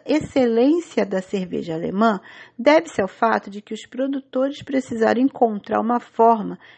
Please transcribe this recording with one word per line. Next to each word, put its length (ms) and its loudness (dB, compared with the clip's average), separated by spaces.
excelência 1000 0
da 160 -4
cerveja 520 -6
alemã 460 0
deve-se 440 2
ao 60 0
fato 420 -2
de 120 -14
que 120 -14
os 120 -14
produtores 760 -6
precisaram 600 0
encontrar 600 0
uma 180 0
forma 580 2